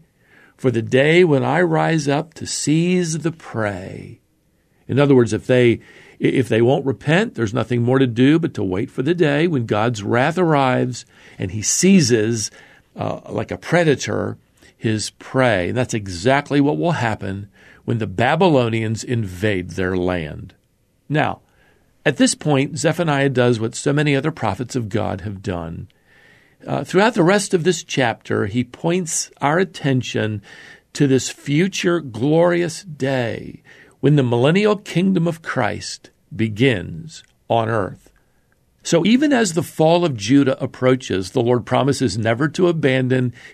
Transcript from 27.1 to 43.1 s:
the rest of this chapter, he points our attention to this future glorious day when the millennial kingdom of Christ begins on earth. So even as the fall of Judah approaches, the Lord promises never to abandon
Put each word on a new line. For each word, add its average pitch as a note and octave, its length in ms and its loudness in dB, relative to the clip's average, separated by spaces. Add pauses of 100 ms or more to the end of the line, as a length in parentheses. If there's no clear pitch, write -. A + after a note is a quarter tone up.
the G#3 80 2
rest G3+ 300 2
of E3+ 100 0
this F3+ 200 0
chapter, A2 640 -2
he A2 180 -4
points E3+ 680 -4 (100)
our D3+ 180 0
attention A2+ 800 -2 (520)
to D3 140 2
this C3 220 2
future F3 680 -2
glorious D#3+ 840 0
day C3 800 -6 (380)
when C#3+ 160 4
the C#3+ 80 4
millennial D3+ 520 2
kingdom F#3 520 0
of E3 140 -6
Christ - 680 -6 (260)
begins G2+ 880 -2 (260)
on A2+ 200 0
earth. G2+ 420 -4 (720)
So E3+ 220 2
even C4+ 280 4
as A3+ 200 2
the D#3+ 100 0
fall E3+ 420 2
of D3 100 -2
Judah C3 480 2
approaches, B2+ 680 -2
the C3 100 0
Lord A#2+ 240 2
promises B2+ 520 0
never A#2 320 0
to F3+ 180 0
abandon C3 640 0 (200)